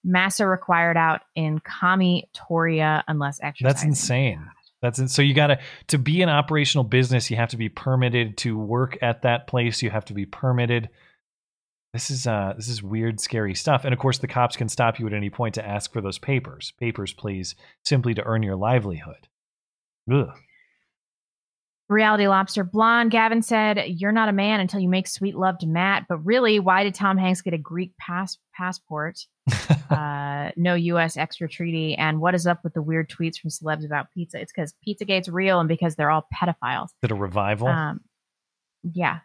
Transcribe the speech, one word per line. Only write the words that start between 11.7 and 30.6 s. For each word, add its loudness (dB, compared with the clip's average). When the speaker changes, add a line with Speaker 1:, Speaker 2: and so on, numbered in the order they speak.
Speaker 2:
This -6
is, -4
uh, 0
this -10
is -6
weird, -2
scary -2
stuff. 0
And 0
of 0
course, 2
the -4
cops 0
can -2
stop 0
you -4
at -4
any -4
point -4
to -6
ask -6
for -4
those -6
papers. -4
"Papers, -4
please," -8
simply 2
to -2
earn 0
your -2
livelihood. -2
Ugh. 2
Speaker 1:
Reality 4
Lobster 2
Blonde, 4
Gavin 4
said, 2
"You're -2
not 4
a 2
man 2
until -2
you 2
make 2
sweet -4
love 0
to -6
Matt." 0
But -4
really, 4
why 4
did -2
Tom 2
Hanks 2
get -2
a -2
Greek -8
pass-, -8
passport? -8
Speaker 2:
<laughs> -2
Speaker 1:
Uh, -4
no 2